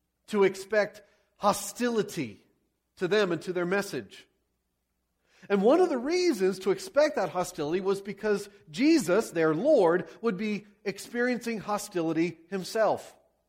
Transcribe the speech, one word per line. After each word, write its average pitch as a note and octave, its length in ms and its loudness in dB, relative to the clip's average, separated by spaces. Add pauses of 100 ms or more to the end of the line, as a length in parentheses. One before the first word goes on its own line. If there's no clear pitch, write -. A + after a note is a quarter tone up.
(280)
to G3+ 160 2
expect G3 580 0 (360)
hostility G3+ 1040 -2 (560)
to F#3 100 -2
them G3 240 2
and D#3+ 100 -2
to F#3 120 -6
their F3 120 -2
message. F3+ 640 -6 (1200)
And G3+ 140 2
one C4+ 180 6
of F4+ 80 4
the C#4+ 100 -2
reasons A#3+ 640 0
to G3+ 120 0
expect D4+ 440 0
that F#3+ 140 -2
hostility E3+ 500 -4
was G3 220 -2
because G3+ 480 -4 (220)
Jesus, A3 600 2
their D#3+ 240 2
Lord, F3+ 540 4 (100)
would A3 160 -2
be G#3 300 -6 (180)
experiencing A#3 800 -4
hostility E3 760 -2 (120)
himself. F#3+ 640 -2 (340)